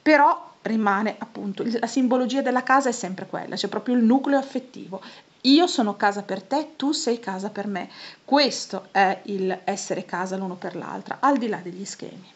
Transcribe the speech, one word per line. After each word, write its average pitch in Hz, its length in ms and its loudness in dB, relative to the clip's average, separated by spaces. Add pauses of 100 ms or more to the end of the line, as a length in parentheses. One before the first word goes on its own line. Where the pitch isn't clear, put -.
però 302 480 4 (140)
rimane 208 560 0
appunto 202 440 -8
il, 233 160 -2
la 233 80 -2
simbologia 254 560 0
della 254 200 0
casa 262 260 4
è 240 40 0
sempre 185 340 -8
quella, - 300 -8
c'è 196 120 -4
proprio 247 280 -2
il 233 80 4
nucleo 269 340 4
affettivo. 240 640 -8 (400)
Io 294 240 6
sono 214 300 0
casa 202 260 2
per 190 200 -6
te, 302 340 -4
tu 277 160 0
sei 233 280 -2
casa 190 300 -6
per 202 160 -6
me. 185 220 -6 (360)
Questo - 680 0
è 190 340 4
il 190 400 -4
essere 196 400 -4
casa 185 320 -6
l'uno 185 200 -6
per 180 180 -10
l'altra, - 460 -10
al 277 180 4
di 226 100 -2
là 185 100 -4
degli 180 260 -12
schemi. - 520 -14